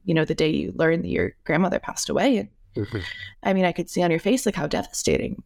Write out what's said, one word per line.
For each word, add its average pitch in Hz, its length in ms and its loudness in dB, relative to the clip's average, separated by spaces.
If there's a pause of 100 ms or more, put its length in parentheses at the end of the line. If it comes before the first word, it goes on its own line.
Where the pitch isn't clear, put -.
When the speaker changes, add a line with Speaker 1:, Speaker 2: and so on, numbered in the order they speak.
Speaker 1:
you 180 100 0
know, 160 100 4
the 170 100 -2
day 156 160 2
you - 240 -2
learned 165 300 2
that - 40 -6
your - 240 0 (120)
grandmother 180 340 2
passed - 300 -8
away. 233 300 2
And 202 100 -6 (280)
Speaker 2:
Mm-hmm. 107 220 -4 (440)
Speaker 1:
I 190 120 2
mean, 185 100 4
I 175 80 2
could - 180 -6
see 180 120 0
on 180 80 4
your 165 100 2
face, 247 260 2
like, 202 80 0
how 151 140 -4
devastating - 760 -2